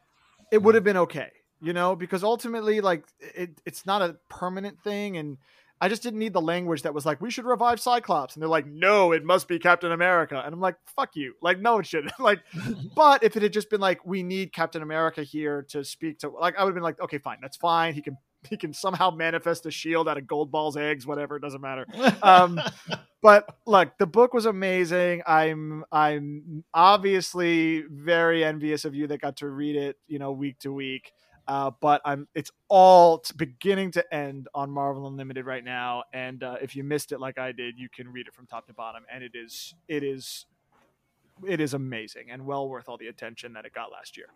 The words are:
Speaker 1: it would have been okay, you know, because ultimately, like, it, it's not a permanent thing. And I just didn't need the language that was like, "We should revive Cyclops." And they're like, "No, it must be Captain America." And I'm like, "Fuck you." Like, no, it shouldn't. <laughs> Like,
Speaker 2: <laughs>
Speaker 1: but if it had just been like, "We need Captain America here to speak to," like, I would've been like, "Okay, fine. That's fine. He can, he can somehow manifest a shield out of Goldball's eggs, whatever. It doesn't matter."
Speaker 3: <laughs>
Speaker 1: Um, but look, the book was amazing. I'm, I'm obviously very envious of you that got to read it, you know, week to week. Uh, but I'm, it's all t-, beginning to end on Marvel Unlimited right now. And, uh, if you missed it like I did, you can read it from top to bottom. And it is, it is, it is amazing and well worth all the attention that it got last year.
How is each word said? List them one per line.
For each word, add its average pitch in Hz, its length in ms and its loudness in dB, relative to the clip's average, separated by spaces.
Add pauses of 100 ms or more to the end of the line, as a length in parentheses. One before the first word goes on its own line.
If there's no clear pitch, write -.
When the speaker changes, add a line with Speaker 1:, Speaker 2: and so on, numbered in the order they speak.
(520)
Speaker 1:
it 214 100 4
would 220 120 8
have 214 100 4
been 196 140 2
okay, 160 320 -2 (300)
you 160 120 -6
know, 180 240 0
because 180 280 -6
ultimately, 226 560 -2
like, 180 260 0 (140)
it, 175 460 -14
it's 160 200 -14
not 202 160 0
a 170 160 -4 (100)
permanent 185 540 -10
thing. 202 340 -6
And 147 220 -10 (420)
I 180 80 0
just 214 140 -2
didn't 220 180 -8
need 220 120 -4
the 180 80 2
language 165 420 -2
that 151 120 -4
was 143 120 -6
like, 151 140 -2
"We 226 100 -8
should 226 140 -8
revive 240 360 2
Cyclops." 220 540 -2
And 151 80 -10
they're 160 60 -4
like, 160 180 2
"No, 180 460 4
it 160 120 2
must 180 240 2
be 170 100 -2
Captain 175 340 4
America." 170 520 2
And 147 100 -8
I'm 175 60 -10
like, 185 160 0 (200)
"Fuck - 200 -6
you." 135 260 -8
Like, 180 180 2
no, 214 200 2
it 160 60 -6
shouldn't. 151 300 -6
<laughs> - 40 -16
Like, 208 200 2 (140)
Speaker 2:
<laughs> 175 420 -8
Speaker 1:
but 294 260 8
if 214 140 4
it 208 60 0
had 208 100 2
just 208 180 -4
been 208 100 -2
like, 185 260 0
"We 185 160 -4
need 185 320 -6
Captain 165 280 -4
America 156 400 -2
here 147 480 -6
to 143 140 -8
speak 151 360 -10
to," 147 100 -8
like, 170 280 -4
I 196 60 2
would've 190 100 0
been 175 100 -6
like, 160 160 -6
"Okay, 160 180 -8
fine. 117 240 -10
That's 135 160 -16
fine. 165 360 0
He 147 80 -10
can, 139 140 -12 (320)
he 214 80 -8
can 156 160 -8
somehow 185 380 0
manifest 165 560 -4
a 156 40 -8
shield 165 380 -2
out 147 100 -4
of 139 60 -12
Goldball's 151 540 -4
eggs, 147 280 -4
whatever. 147 300 -8
It 139 60 -10
doesn't 135 180 -10
matter." 135 320 -10
Speaker 3:
<laughs> 240 300 0
Speaker 1:
Um, 180 360 8 (640)
but - 440 8
look, 190 320 4
the 196 80 2
book 233 280 4
was 226 120 0
amazing. 180 800 0
I'm, 156 680 0
I'm 151 800 -2
obviously 170 1160 4
very 165 540 2
envious 151 420 -2
of 139 80 -6
you 147 140 -4
that 143 120 -6
got 143 180 -8
to 143 100 -10
read 147 280 -6
it, 139 200 -4 (100)
you 151 120 -10
know, 139 140 -6
week 135 280 -8
to 139 120 -10
week. 135 400 -10 (360)
Uh, 139 220 -2 (100)
but 147 240 2
I'm, 143 300 -4
it's 147 160 -8 (180)
all 180 500 10
t-, - 180 -12
beginning 185 560 -2
to 170 220 -2
end 139 400 -8
on 139 160 -6
Marvel 139 360 -6
Unlimited 135 400 -12
right 131 180 -8
now. 123 380 -8 (100)
And, 127 300 -10
uh, 127 180 -10
if 135 160 -12
you 139 80 -10
missed 147 280 -4
it 127 80 -10
like 131 180 -10
I 127 140 -8
did, 120 260 -12
you 127 100 -16
can 123 200 -20
read 123 200 -16
it - 60 -20
from 127 140 -20
top 117 180 -16
to 117 80 -20
bottom. 113 380 -16
And 127 120 -16
it 117 120 -18
is, 117 360 -16 (160)
it 147 140 -4
is, 135 440 -10 (1000)
it 175 140 -4
is 139 140 -2
amazing 123 560 -12
and 131 160 -16
well 139 220 -6
worth 127 200 -14
all 120 100 -14
the 113 100 -16
attention 117 460 -16
that 110 100 -20
it 110 100 -20
got 110 180 -14
last - 240 -20
year. - 200 -20